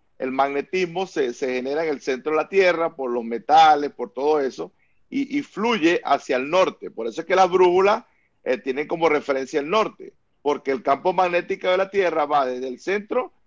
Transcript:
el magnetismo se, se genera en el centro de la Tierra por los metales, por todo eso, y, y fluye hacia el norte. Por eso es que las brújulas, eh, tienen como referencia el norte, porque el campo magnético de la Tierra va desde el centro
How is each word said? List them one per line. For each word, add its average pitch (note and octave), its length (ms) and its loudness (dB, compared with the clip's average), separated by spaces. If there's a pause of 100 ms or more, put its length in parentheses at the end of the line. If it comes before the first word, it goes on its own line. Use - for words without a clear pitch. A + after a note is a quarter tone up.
(200)
el C3 140 -4
magnetismo E3 760 -2
se, B2+ 260 -2
se B2+ 200 -4
genera C#3 320 -4
en D#3 40 -2
el C3+ 120 -4
centro C3+ 320 -4
de D#3 60 0
la D3+ 100 -4
Tierra E3+ 480 2
por C3 120 -4
los A#2+ 140 -2
metales, C#3+ 680 4
por - 200 -10
todo D3 300 0
eso, B2 320 -6 (360)
y, C#3 280 -4
y C#3 40 0
fluye F3 640 0
hacia C#3 320 0
el C3+ 140 -4
norte. D#3 420 0
Por A2+ 160 -8
eso A2+ 140 -8
es - 60 -12
que G3+ 100 2
las F#3 120 6
brújulas, F#3 540 4 (400)
eh, - 140 -2
tienen E3 320 -6
como E3+ 180 0
referencia C#3+ 540 -2
el D3 80 -8
norte, G3+ 440 -2 (280)
porque C#3 300 -2
el C3 120 -4
campo C#3 300 0
magnético F3+ 560 -2
de F#3 80 2
la G3 120 0
Tierra E3 360 0
va C#3+ 200 0
desde B2+ 220 -6
el B2+ 140 -10
centro G#3 500 -4 (160)